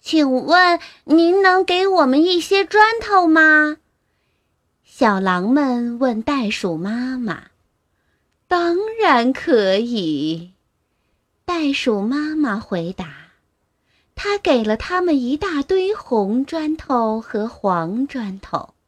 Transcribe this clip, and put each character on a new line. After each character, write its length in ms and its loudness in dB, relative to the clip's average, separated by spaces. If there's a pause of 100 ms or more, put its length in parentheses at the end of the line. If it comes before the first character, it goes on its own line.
“请 440 0
问 340 4 (260)
您 360 4
能 240 4
给 220 0
我 180 2
们 180 4
一 160 2
些 240 0
砖 380 2
头 260 2
吗？” 500 4 (1080)
小 340 0
狼 300 -2
们 480 -2
问 240 -2
袋 300 -4
鼠 260 -4
妈 400 -6
妈。 280 -8 (1000)
“当 300 0 (240)
然 320 4
可 440 2
以。” 760 -4 (920)
袋 300 -2
鼠 280 -2
妈 340 -4
妈 240 -2
回 340 -6
答。 380 -16 (840)
她 240 -4
给 260 2
了 140 0
他 240 -4
们 180 2
一 160 -2
大 280 -4
堆 320 -2
红 500 -2
砖 320 -4
头 420 -2
和 280 -6
黄 580 -4
砖 340 -10
头。 360 -10 (120)